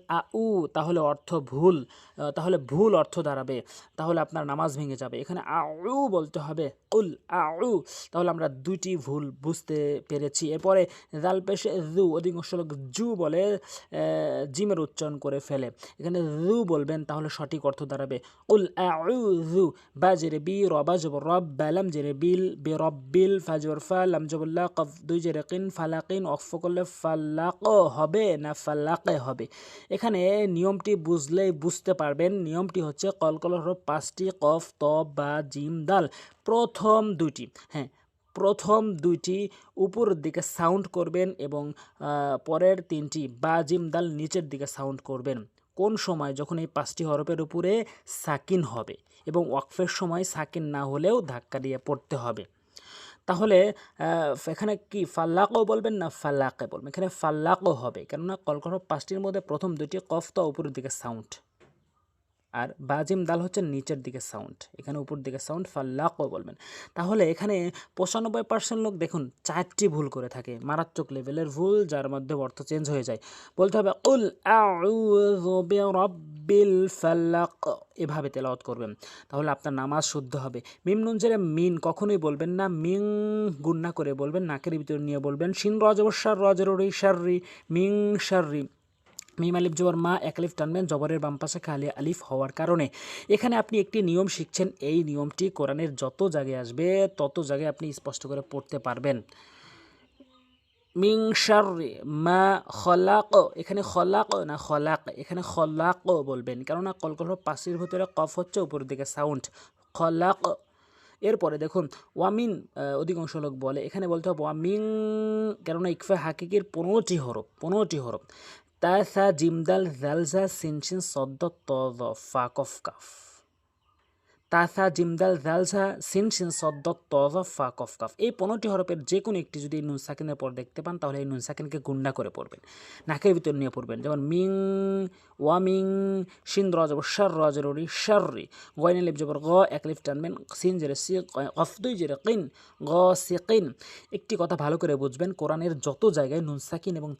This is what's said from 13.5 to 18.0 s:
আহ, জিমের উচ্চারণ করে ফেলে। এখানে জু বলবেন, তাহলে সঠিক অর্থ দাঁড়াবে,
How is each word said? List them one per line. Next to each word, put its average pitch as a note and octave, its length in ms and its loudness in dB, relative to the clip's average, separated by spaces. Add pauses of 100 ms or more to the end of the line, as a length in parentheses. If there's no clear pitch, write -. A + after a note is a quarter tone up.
আহ, D#3 960 -4
জিমের F#3 280 0
উচ্চারণ D3+ 380 -4
করে C#3 220 -4
ফেলে। C3 320 -4 (280)
এখানে F3 220 -2
জু E3+ 420 2
বলবেন, D#3 400 0
তাহলে D3+ 260 -6
সঠিক D3 360 -6
অর্থ C#3 180 0
দাঁড়াবে, C3+ 360 -6 (280)